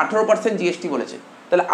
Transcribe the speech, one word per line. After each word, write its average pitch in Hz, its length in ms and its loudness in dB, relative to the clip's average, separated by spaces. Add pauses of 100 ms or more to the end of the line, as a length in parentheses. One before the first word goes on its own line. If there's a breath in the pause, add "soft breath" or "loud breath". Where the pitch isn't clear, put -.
আঠেরো 214 280 0
পার্সেন্ট 214 300 2
জিএসটি 175 340 -2
বলেছে। 117 220 -6 (320)
তাহলে 175 260 2